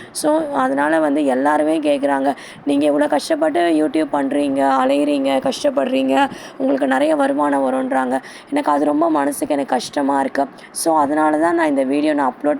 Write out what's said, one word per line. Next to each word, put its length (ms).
So, 420
அதனால 460
வந்து 260
எல்லாருமே 540
கேக்குறாங்க, 560
"நீங்க 240
இவ்வளோ 180
கஷ்டப்பட்டு 800
YouTube 240
பண்றீங்க, 460
அலையுறீங்க, 920
கஷ்டப்படுறீங்க, 800
உங்களுக்கு 300
நிறைய 280
வருமானம் 560
வரும்ன்றாங்க." 500
எனக்கு 220
அது 140
ரொம்ப 240
மனசுக்கு 440
எனக்கு 220
கஷ்டமா 440
இருக்கு. 260
So, 280
அதனால 380
தான் 180
நான் 120
இந்த 160
வீடியோ 300
நான் 200
அப்லோட் 260